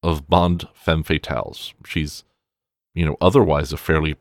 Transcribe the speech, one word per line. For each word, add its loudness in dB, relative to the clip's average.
of -2
Bond 2
femme -2
fatales. -6
She's, -6
you 0
know, -2
otherwise 4
a -8
fairly 0